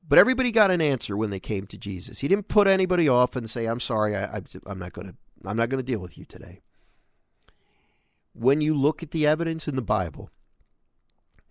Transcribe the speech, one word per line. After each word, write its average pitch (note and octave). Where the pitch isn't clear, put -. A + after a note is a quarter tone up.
But D3
everybody B3
got G#3
an F3+
answer C3
when A2
they G2
came G2
to -
Jesus. -
He C#3
didn't G3+
put G#3
anybody F3+
off B2
and A2+
say, A#2
"I'm A#2
sorry, G#2+
I, G2+
I, F#2
I'm F#2+
not F2+
gonna, F#2
I'm G2+
not A#2
gonna C3
deal A#2+
with F2+
you -
today." -
When C3+
you D3+
look D3
at D3+
the D3+
evidence D#3+
in C3+
the B2+
Bible, F#2+